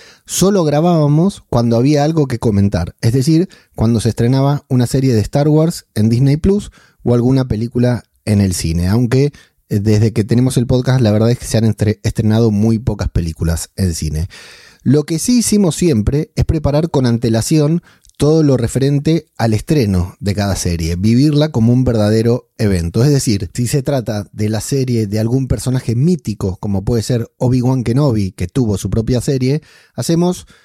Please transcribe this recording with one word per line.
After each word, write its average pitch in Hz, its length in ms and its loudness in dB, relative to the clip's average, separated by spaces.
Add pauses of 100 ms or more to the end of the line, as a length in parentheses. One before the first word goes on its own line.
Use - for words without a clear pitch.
(260)
solo 190 380 0
grabábamos 156 840 2
cuando 120 300 2
había 143 260 2
algo 156 220 0
que 113 140 -6
comentar, 98 600 0
es 120 120 0
decir, 160 360 2 (260)
cuando 113 240 0
se 113 100 -2
estrenaba 135 580 0
una 123 200 0
serie 131 260 0
de 107 80 2
Star 143 260 0
Wars 156 460 0
en 107 160 2
Disney 135 280 2
Plus 196 340 0 (320)
o 117 100 2
alguna 127 340 2
película 120 560 -2 (220)
en 104 160 2
el 95 140 2
cine, 85 320 -2
aunque, 123 440 2 (380)
eh, 107 100 0
desde 107 320 2
que 110 120 0
tenemos 123 340 0
el 120 80 0
podcast 127 360 0
la 107 100 2
verdad 110 180 2
es 123 80 0
que - 80 -12
se 113 140 0
han 113 60 0
estre-, 107 360 0
estrenado 110 480 0
muy 110 300 0
pocas 104 300 -4
películas 82 680 -4
en 92 180 -2
cine. 80 340 -6 (540)
Lo 143 220 2
que 160 160 -4
sí 247 180 0
hicimos 208 380 2
siempre 139 600 0
es 135 100 0
preparar 156 440 -2
con 131 160 0
antelación 123 800 0 (320)
todo 156 280 2
lo 135 140 2
referente 143 680 0 (120)
al 113 180 0
estreno 95 640 0
de 98 160 -4
cada 101 200 -2
serie, 85 400 -4
vivirla 143 560 2
como 117 220 2
un 127 100 2
verdadero 113 760 0
evento. 98 440 0
Es 147 60 4
decir, 127 460 0
si 123 100 -2
se 139 160 -2
trata 117 500 -4
de 107 180 -4
la 110 120 -4
serie 127 460 -2
de 104 120 -4
algún 123 280 -2
personaje 127 480 -2
mítico, 117 600 -2
como 98 280 -4
puede 117 160 0
ser 113 360 -4
Obi-Wan 127 460 0
Kenobi, 117 480 0
que 90 160 -6
tuvo 110 300 -2
su 95 140 -6
propia 117 280 -2
serie, 135 440 -2 (320)
hacemos 170 500 -2 (200)